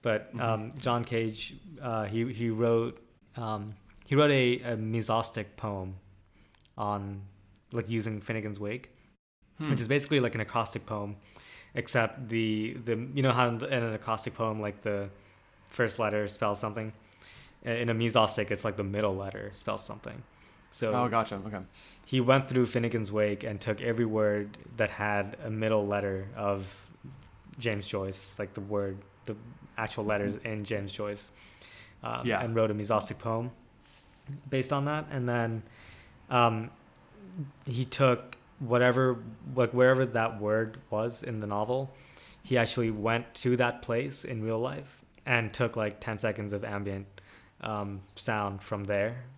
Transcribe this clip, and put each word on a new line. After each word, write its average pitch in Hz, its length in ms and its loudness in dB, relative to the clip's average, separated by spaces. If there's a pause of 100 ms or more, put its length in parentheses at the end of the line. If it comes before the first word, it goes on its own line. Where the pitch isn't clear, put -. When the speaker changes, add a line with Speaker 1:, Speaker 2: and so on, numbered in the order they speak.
Speaker 1:
But, 107 320 0
Speaker 2:
Mm-hmm. 117 60 -4
Speaker 1:
um, 113 380 0
John 120 260 0
Cage, 110 500 -4 (260)
uh, 113 240 -2
he, 117 260 -2
he 113 200 -2
wrote, 117 500 2 (340)
um, 107 380 -6 (320)
he 139 100 0
wrote 147 140 8
a, 127 320 4
a 120 160 -4
mesostic 110 680 0 (120)
poem 95 380 -6 (840)
on, 101 440 -4 (500)
like, 113 180 -4
using 110 320 -2
Finnegan's 104 380 -6
Wake, 104 320 -8 (680)
Speaker 2:
Hmm. 156 140 -4
Speaker 1:
which 127 80 2
is 113 80 -2
basically, 143 320 2
like, 120 160 2
an 113 60 -2
acrostic 107 440 -2
poem, 104 300 -6 (600)
except 117 520 0
the, 110 460 0 (100)
the, 117 300 -2
you 139 100 2
know 131 80 6
how 123 160 6
in, 120 160 0
in 131 200 0
an 113 100 -2
acrostic 110 420 -2
poem, 110 240 -2
like, 104 220 -6
the 101 280 -2 (600)
first 113 280 0
letter 107 300 2
spells 104 320 -2
something? 110 320 -6 (720)
I-, 120 60 -4
in 117 180 0
a 117 60 2
mesostic, 110 560 4
it's, 101 140 -2
like, 101 100 0
the 101 80 -2
middle 101 320 0
letter 98 380 -8
spells - 320 -6
something. 113 360 -12 (500)
So 113 220 -2
Speaker 2:
Oh, 123 140 2
gotcha. 107 280 2 (120)
Okay. 104 120 -6 (460)
Speaker 1:
he 131 140 0
went 131 300 4
through 123 160 4
Finnegan's 113 480 0
Wake 104 320 2
and 104 160 -4
took 104 200 -2
every 117 240 2
word 104 520 2 (180)
that 107 140 2
had 104 560 0
a 113 40 -6
middle 107 380 2
letter 98 480 0
of 101 320 -2 (920)
James 110 300 -2
Joyce, 95 500 -4
like, 101 180 -6
the 107 60 -6
word, 98 360 -2 (280)
the 110 120 -6 (400)
actual 110 260 -4
letters 104 400 0
in 107 220 -6
James 101 260 -4
Joyce, 104 400 -6 (720)
um, 120 240 -2
Speaker 2:
Yeah. 104 160 2
Speaker 1:
and 113 140 -2
wrote 110 140 6
a 104 40 0
mesostic 104 440 0
poem 117 320 -2 (960)
based 131 240 2
on 139 100 2
that. 151 280 -2
And 123 180 0
then, 113 340 0 (640)
um, 117 420 4 (960)
he 127 200 -2
took 127 500 4 (240)
whatever, 123 580 6 (360)
like, 120 200 4
wherever 127 320 8
that 113 340 0
word 110 380 2 (120)
was 113 340 -2
in 113 180 -4
the 104 60 -4
novel, 120 460 -2 (500)
he 127 140 2
actually 113 320 2
went 113 460 0
to 123 220 2
that 120 240 2
place 131 420 -2
in 117 200 -6
real 110 160 -2
life 139 440 -8 (220)
and 117 280 0
took, 117 220 0
like, 107 240 -2
ten 110 180 -6
seconds 104 360 -2
of 101 100 -4
ambient, 101 420 -6 (560)
um, 101 380 -6 (160)
sound 101 480 -2
from 101 220 -4
there. 107 400 0 (120)